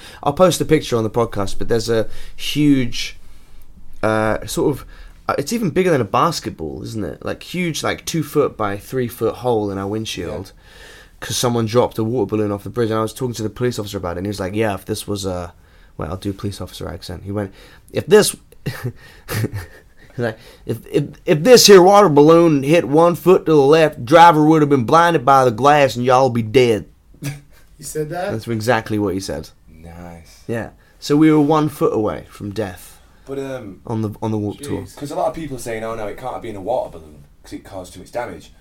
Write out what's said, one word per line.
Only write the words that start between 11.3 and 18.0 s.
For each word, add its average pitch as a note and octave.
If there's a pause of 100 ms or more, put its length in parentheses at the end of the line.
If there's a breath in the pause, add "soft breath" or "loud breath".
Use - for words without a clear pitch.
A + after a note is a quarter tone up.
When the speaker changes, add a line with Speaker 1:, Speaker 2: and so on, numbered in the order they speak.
Speaker 1:
someone A#2+
dropped A2
a A2+
water A2+ (100)
balloon G#2+
off G2+
the G2
bridge, A2+
and A2
I A2
was A2
talking B2
to A2
the G#2+
police B2
officer G2+
about F2+
it, F2+
and F#2+
he -
was G2+
like, F#2+
"Yeah, G#2+
if F#2
this -
was G2+
a," F2+ (440 soft breath)
well, F2
I'll F#2
do G2
police G2
officer F#2
accent. E2+
He G2
went, G2+ (400 soft breath)
"If -